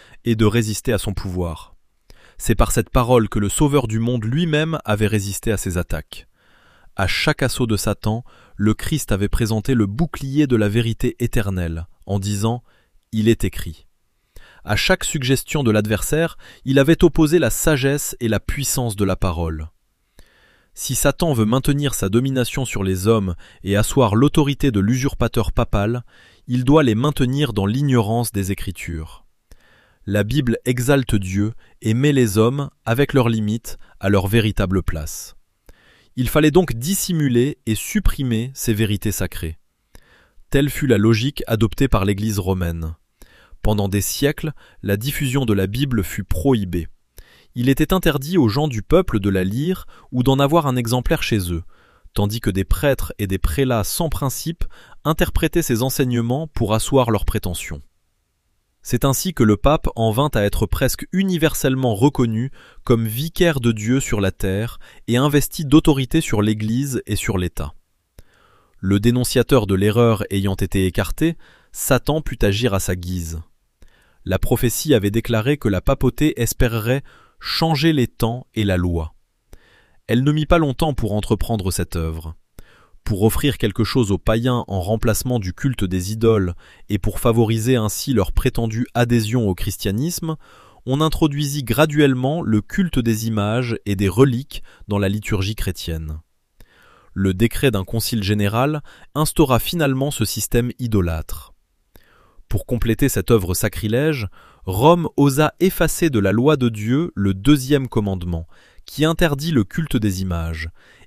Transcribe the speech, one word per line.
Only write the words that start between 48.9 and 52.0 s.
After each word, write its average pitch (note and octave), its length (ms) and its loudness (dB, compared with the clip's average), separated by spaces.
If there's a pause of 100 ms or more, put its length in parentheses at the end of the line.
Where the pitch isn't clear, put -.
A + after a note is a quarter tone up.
de G2+ 100 0
la F#2+ 140 0
lire C#3+ 420 -4 (240)
ou B2 120 -2
d'en C3+ 160 4
avoir C#3+ 280 2
un C3 80 0
exemplaire B2 480 -2
chez F2+ 300 -2
eux, E2 100 -4 (500)